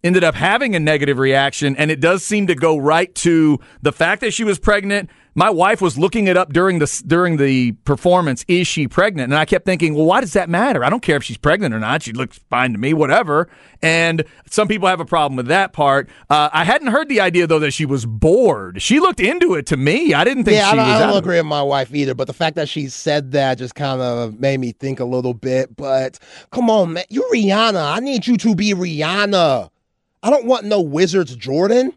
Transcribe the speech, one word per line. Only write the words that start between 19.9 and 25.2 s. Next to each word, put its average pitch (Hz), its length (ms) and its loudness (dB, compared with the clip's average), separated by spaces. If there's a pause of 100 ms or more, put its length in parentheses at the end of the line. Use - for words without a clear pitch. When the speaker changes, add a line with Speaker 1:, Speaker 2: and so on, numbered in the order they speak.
Speaker 1:
I 147 100 2
didn't 247 200 0
think 214 140 4
Speaker 2:
Yeah, 202 120 2
Speaker 1:
she 214 40 4
Speaker 2:
I - 20 4
don't, 220 120 2
Speaker 1:
was 214 80 2
Speaker 2:
I 220 40 4
don't 214 100 2
Speaker 1:
out - 20 -
of 202 40 2
it. 196 100 2
Speaker 2:
agree 175 120 0
with 165 100 0
my 147 160 -2
wife 139 320 -2
either, 135 180 -2
but 127 140 -4
the 135 60 -12
fact 160 240 -4
that 151 120 -4
she 147 200 -8
said 147 420 -4
that 135 260 0
just 123 160 -10
kinda 123 640 -4
made 135 220 0
me 120 140 -6
think 135 260 -8
a 127 60 -4
little 127 280 -2